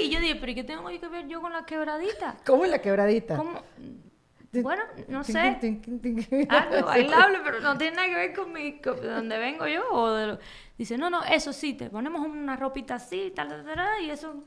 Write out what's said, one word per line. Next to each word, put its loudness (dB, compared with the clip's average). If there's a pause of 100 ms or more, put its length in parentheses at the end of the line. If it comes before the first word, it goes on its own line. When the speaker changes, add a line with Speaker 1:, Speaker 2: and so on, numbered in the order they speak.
Speaker 1:
y 0
yo 2
dije, 2
"¿Pero -6
y -8
qué -4
tengo -10
que -10
ver -8
yo -8
con -8
la -6
quebradita?" -4 (100)
Speaker 2:
¿Cómo 8
es 2
la 2
quebradita? 4
Speaker 1:
¿Cómo? -4 (920)
Speaker 2:
Tin, 0
Speaker 1:
Bueno, -2 (260)
no -6
Speaker 2:
tin, -4
Speaker 1:
sé. 4
Speaker 2:
tin, -2
tin, -8
tin, -2
tin. 2
Speaker 1:
Algo 4
Speaker 2:
<laughs> -
Speaker 1:
bailable, 8
pero -2
no 2
tiene 0
nada 2
que 0
ver 0
con -6
mi, -8
con -2
de -6
donde -2
vengo -2
yo 0
o 4
de 0
lo-, -4 (400)
dice, -4
"No, -2
no, 0
eso 2
sí, -6
te -10
ponemos -6
una -6
ropita -4
así, -6
tal, -6
tal, -12
tal, -10
tal, -2
y -4
eso -10